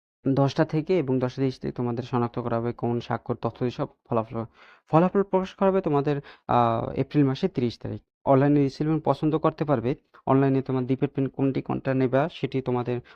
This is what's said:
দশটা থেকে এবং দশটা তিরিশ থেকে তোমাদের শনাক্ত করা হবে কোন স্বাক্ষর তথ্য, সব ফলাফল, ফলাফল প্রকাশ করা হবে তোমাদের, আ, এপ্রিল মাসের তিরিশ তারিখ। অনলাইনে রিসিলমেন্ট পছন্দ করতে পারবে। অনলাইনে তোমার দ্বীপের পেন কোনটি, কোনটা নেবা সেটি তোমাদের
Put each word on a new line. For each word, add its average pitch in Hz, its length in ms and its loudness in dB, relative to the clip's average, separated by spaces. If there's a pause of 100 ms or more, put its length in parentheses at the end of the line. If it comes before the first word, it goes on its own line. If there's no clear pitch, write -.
(280)
দশটা 139 380 2
থেকে 156 340 -2
এবং 131 200 0
দশটা 127 220 -4
তিরিশ 131 180 -2
থেকে 143 120 -6
তোমাদের 120 320 -4
শনাক্ত 120 360 -2
করা 117 180 -2
হবে 117 160 -4
কোন 120 260 -2
স্বাক্ষর 117 360 -6
তথ্য, 117 360 -4
সব 135 160 -6 (220)
ফলাফল, 113 360 -2 (420)
ফলাফল 180 360 2
প্রকাশ 190 300 -2
করা 196 160 2
হবে 190 120 2
তোমাদের, 143 400 0 (260)
আ, 120 480 2
এপ্রিল 139 300 2
মাসের 135 240 0
তিরিশ 123 300 -2
তারিখ। 107 220 -10 (240)
অনলাইনে 143 380 4
রিসিলমেন্ট 151 400 -2
পছন্দ 151 340 0
করতে 156 280 -2
পারবে। 131 300 0 (300)
অনলাইনে 135 360 4
তোমার 131 240 -2
দ্বীপের 131 240 -2
পেন 139 180 -2
কোনটি, 135 340 -2
কোনটা 131 320 -4
নেবা 131 380 0
সেটি 135 300 -4
তোমাদের 123 380 -2 (160)